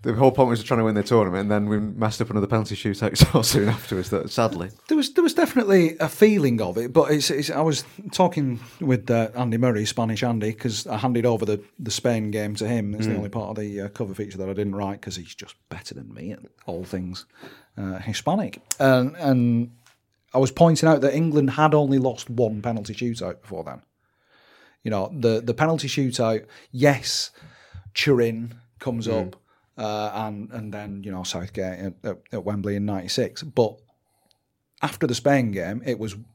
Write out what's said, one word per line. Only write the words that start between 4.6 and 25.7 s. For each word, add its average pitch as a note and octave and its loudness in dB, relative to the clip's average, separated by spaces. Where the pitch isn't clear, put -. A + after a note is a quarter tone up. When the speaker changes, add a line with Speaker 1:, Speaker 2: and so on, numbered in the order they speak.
Speaker 2:
There D#4+ 2
was, C#4+ 0
there F4 4
was E4 2
definitely G3 2
a D#3+ 0
feeling D3 4
of F2+ -4
it, B2 -4
but D3 6
it's, D3+ 2
it's, C#3+ -2
I D3+ -2
was D#3+ 0
talking D3 0
with, B2+ 0
uh, A2+ 2
Andy A#2+ 0
Murray, A#2 2
Spanish A2 -2
Andy, A2 -2
'cause A2 -6
I A#2 -4
handed A#2+ 0
over A2+ 2
the, G#2 0
the A#2 -8
Spain A2 0
game G#2 -4
to G#2+ -4
him. G#2+ -2
It's G#2+ -4
the A2 0
Speaker 3:
Mm. G#2 0
Speaker 2:
only G#2 -4
part G2+ -6
of A2 -8
the, G2+ -6
uh, G2+ -6
cover G2+ -6
feature G2+ -8
that F#2+ -6
I G2 -4
didn't G2+ -2
write G2+ -4
'cause F2+ -10
he's F2 -14
just - -18
better - -12
than A1 -16
me F#2 -12
at - -16
all F2+ -8
things, F2+ -8
uh, F#2+ -6
Hispanic. D3 -4
And, C3+ 4
and A#2+ 2
I B2+ 2
was C3 4
pointing E3 6
out D3 6
that C3+ 4
England D3+ 2
had D3+ 4
only C#3 4
lost B2+ -2
one A2 0
penalty A2 -4
shootout A2+ -6
before F2 -10
then. C2+ -14
You A2+ -4
know, G2+ -2
the, A#2 2
the A#2+ -2
penalty D#3 0